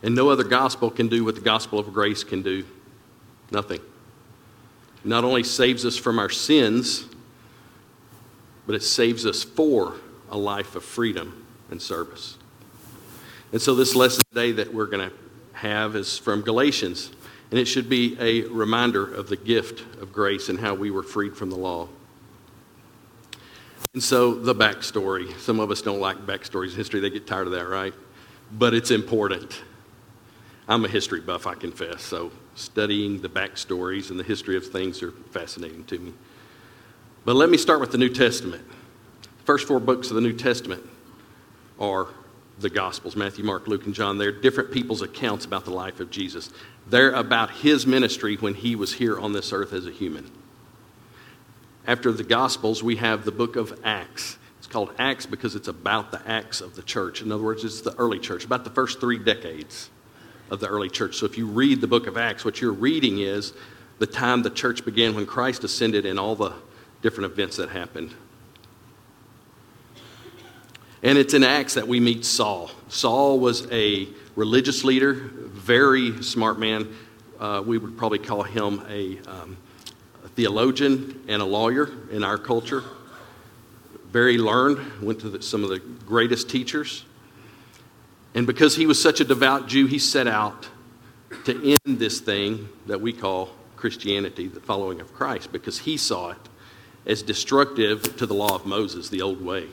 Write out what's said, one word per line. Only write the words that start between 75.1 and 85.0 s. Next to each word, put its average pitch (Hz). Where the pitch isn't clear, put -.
very 123
smart 110
man. 110
Uh, 104
we 117
would 113
probably 107
call 101
him 101
a, 98
um, 92
a -
theologian 127
and 104
a 101
lawyer 117
in 104
our 101
culture. 123
Very 120
learned, 117